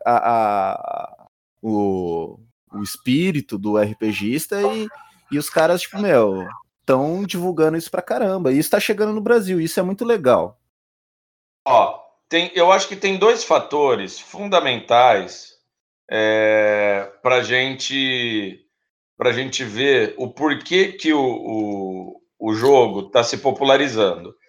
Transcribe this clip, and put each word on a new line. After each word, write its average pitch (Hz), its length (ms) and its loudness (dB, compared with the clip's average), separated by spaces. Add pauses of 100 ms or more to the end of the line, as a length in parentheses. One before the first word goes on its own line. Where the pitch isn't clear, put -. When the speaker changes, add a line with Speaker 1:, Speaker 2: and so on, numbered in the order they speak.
Speaker 1:
a, 107 680 2
a, - 540 -12 (360)
o, 95 760 -2 (360)
o 101 100 -10
espírito 143 720 -2
do 104 220 -2
R 107 160 0
P 110 160 -4
Gista 117 500 -4
e, 214 280 -2 (420)
e 143 80 -4
os 151 100 -6
caras, 175 340 2
tipo, 196 180 -12
meu, 110 440 2 (400)
tão 147 380 0
divulgando 175 540 -2
isso 160 160 -8
pra 180 100 -6
caramba. 190 500 -2
E 139 60 2
isso 156 120 -2
tá 202 100 2
chegando 214 320 -2
no 214 80 -4
Brasil, 202 400 0
isso 160 180 -4
é 185 60 0
muito 196 200 -4
legal. 127 540 2 (1080)
Speaker 2:
Ó, 110 320 4 (320)
tem, 170 280 0
eu 175 160 6
acho 190 160 2
que 202 80 -12
tem 190 200 -2
dois 226 280 4
fatores 135 760 0
fundamentais, 127 1300 0 (600)
é, 107 960 2 (140)
pra 127 180 2
gente, 123 1300 -4 (500)
pra 123 140 0
gente 131 320 -6
ver 117 560 0
o 127 100 -6
porquê 170 640 -2
que 156 200 -2
o, 151 100 2
o, 104 960 -6 (160)
o 110 180 -4
jogo 110 560 4
tá 123 120 4
se 117 160 -4
popularizando. 117 960 0 (140)